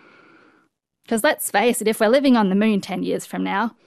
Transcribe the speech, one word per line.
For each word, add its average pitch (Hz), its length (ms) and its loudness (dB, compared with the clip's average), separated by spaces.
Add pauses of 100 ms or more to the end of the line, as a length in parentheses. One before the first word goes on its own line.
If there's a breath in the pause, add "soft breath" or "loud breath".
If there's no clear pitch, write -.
(1080 soft breath)
'Cause 226 160 -2
let's - 260 -2
face 233 300 0
it, 208 80 -2
if 220 120 -2
we're 208 80 2
living 262 280 4
on 214 120 2
the 185 60 0
moon 208 260 2
ten 185 220 -8
years 180 220 -4
from 185 200 -8
now, 196 320 -4 (100)